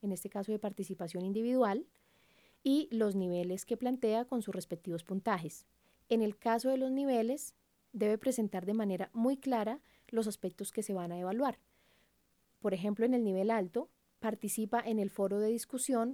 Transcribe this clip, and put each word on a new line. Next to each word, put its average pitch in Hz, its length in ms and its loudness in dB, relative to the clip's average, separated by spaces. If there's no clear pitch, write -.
en 202 80 -2
este 185 180 -6
caso 202 220 -4
de 208 80 -2
participación 185 680 -6
individual, 226 600 2
y 277 300 2
los 214 240 2
niveles 180 500 0
que 233 100 -2
plantea 240 500 2
con 240 180 -2
sus 196 100 -6
respectivos 170 500 -6
puntajes. 185 640 -4
En 233 120 4
el 214 160 0
caso 233 320 2
de 269 80 2
los 262 140 0
niveles, 262 640 0
debe 214 280 2
presentar 202 480 0
de 208 80 0
manera 190 380 0
muy 247 220 2
clara 247 460 -2
los 226 180 0
aspectos 196 440 -6
que 214 120 -2
se 208 100 -4
van 175 180 -4
a 175 60 -6
evaluar. 214 400 -2
Por 196 160 -2
ejemplo, 208 280 0
en 254 120 4
el 240 80 4
nivel 196 260 2
alto, 226 400 -2
participa 220 640 -2
en 220 180 0
el 196 100 0
foro 196 300 0
de 214 80 2
discusión 240 680 0